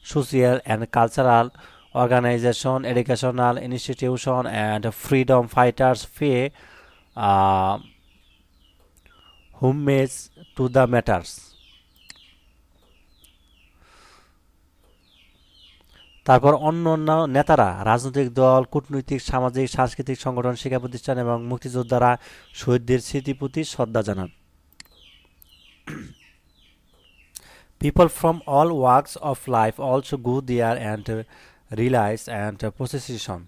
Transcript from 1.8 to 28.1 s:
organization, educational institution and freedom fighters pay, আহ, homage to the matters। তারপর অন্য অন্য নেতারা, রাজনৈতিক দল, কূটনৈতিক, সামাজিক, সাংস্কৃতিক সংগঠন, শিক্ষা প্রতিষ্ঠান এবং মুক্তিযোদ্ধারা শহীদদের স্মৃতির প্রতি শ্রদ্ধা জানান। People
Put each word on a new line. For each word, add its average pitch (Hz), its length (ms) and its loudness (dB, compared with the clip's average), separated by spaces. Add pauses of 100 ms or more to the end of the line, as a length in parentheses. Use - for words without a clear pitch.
organization, 123 880 0
educational 123 720 0
institution 127 840 -4
and 107 440 -2 (140)
freedom 127 420 4
fighters 127 580 2 (140)
pay, 135 300 0 (680)
আহ, 98 680 2 (1800)
homage 135 800 0 (140)
to 131 100 0
the 127 260 4
matters। 107 480 -2 (4000)
তারপর 139 300 6
অন্য 160 340 0
অন্য 156 220 0
নেতারা, 135 720 2
রাজনৈতিক 123 500 0
দল, 131 300 6
কূটনৈতিক, 139 580 -6
সামাজিক, 127 480 -2
সাংস্কৃতিক 127 520 -4
সংগঠন, 123 340 -4
শিক্ষা 127 240 -4
প্রতিষ্ঠান 123 380 -6
এবং 120 280 -2
মুক্তিযোদ্ধারা 123 720 0 (360)
শহীদদের 123 460 0
স্মৃতির 135 360 -6
প্রতি 139 280 -6
শ্রদ্ধা 113 380 -4
জানান। 95 420 -6 (3500)
People 160 280 4 (100)